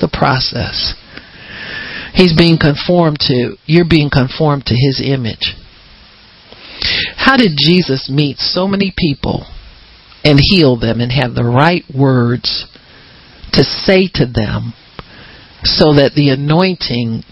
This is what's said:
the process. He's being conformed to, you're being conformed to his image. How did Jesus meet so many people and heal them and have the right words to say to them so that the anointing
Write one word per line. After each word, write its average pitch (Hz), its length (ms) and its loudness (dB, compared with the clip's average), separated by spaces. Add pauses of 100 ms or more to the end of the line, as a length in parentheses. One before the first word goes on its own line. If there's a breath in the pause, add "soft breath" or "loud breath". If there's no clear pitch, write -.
the 165 100 -2
process. - 840 -4 (1160 loud breath)
He's 180 220 4
being 165 220 4
conformed 160 640 2
to, 123 340 -2 (100)
you're 170 220 2
being 151 220 2
conformed 139 560 0
to 113 100 -2
his 131 240 0
image. 120 560 -4 (1600 loud breath)
How 269 220 2
did 220 200 2
Jesus 143 520 0
meet 139 280 0
so - 300 -4
many 196 300 -2
people - 480 -2 (800)
and 147 160 6
heal 151 340 4
them 113 240 -2
and 120 140 -2
have 123 220 -2
the 123 100 -2
right 143 400 2 (100)
words 127 720 0 (880 loud breath)
to - 100 4
say 190 520 0
to 135 100 2
them 117 480 -4 (880 loud breath)
so 156 300 2
that 139 220 2
the 147 140 2
anointing 143 1040 -2